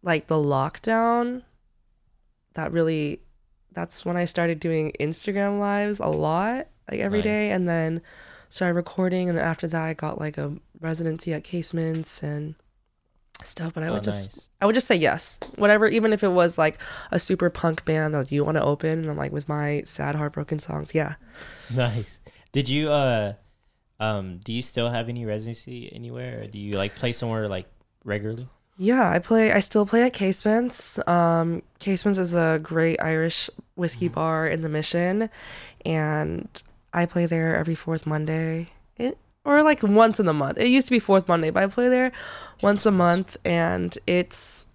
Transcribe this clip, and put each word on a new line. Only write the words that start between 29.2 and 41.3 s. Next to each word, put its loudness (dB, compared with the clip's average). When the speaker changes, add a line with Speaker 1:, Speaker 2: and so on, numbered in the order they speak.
Speaker 1:
I 4
still 2
play 4
at 2
Casements. 0
Um, 2
Casements 0
is -2
a 4
great 0
Irish 0
whiskey -2
Speaker 2:
Mm-hmm. -2
Speaker 1:
bar 0
in -2
the -4
Mission, 0
and -2
I 0
play 0
there 0
every 0
fourth -6
Monday. -4
It, -4
or, 6
like, 4
once 6
in 2
the 4
month. -2
It 4
used 6
to 2
be 6
fourth 4
Monday, 2